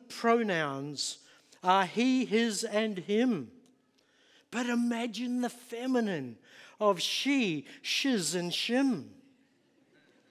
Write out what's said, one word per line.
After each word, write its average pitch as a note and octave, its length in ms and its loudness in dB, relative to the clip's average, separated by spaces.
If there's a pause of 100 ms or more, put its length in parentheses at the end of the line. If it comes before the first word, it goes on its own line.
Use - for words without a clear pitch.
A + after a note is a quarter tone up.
pronouns D#3+ 1080 0 (440)
are F#3 240 4
he, B3+ 380 2
his, G#3+ 400 0
and G#3+ 340 -2
him. G3+ 540 0 (960)
But A#3+ 160 -4
imagine A#3+ 760 -2
the A#3+ 80 -2
feminine A3+ 880 -4 (420)
of G3+ 200 4
she, G#3+ 680 0 (160)
shiz, F#3 520 0
and F3 160 -2
shim. A3+ 600 0 (1200)